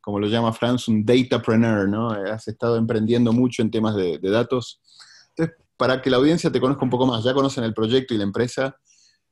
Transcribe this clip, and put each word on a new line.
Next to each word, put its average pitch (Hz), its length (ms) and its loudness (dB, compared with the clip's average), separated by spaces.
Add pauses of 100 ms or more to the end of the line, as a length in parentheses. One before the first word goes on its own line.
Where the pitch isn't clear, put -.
como 101 160 -6
lo 104 80 0
llama 113 260 0
Franz, 120 360 -2
un 107 180 0
datapreneur, 113 840 2
¿no? 110 220 -2
Has 107 380 -8
estado 117 280 -2
emprendiendo 113 560 2
mucho 123 300 2
en 107 80 0
temas 107 260 0
de, 90 220 -2
de 95 120 -2
datos. 120 520 -2 (480)
Entonces, - 260 -4 (200)
para 127 240 2
que - 80 -4
la 123 80 4
audiencia 156 340 2
te 127 80 0
conozca 131 260 0
un 123 60 0
poco 127 160 0
más, 117 160 -2
ya 131 120 0
conocen 135 280 0
el 113 120 -2
proyecto 120 400 0
y - 20 0
la 101 80 -2
empresa, 123 540 -4 (540)